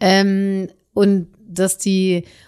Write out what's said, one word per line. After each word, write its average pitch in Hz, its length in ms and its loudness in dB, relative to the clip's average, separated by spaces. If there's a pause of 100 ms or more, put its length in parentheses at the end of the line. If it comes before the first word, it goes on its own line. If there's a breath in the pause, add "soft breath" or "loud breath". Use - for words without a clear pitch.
Ähm, 196 680 0 (240)
und 202 360 2 (200)
dass 185 300 -4
die 190 460 -2 (240 loud breath)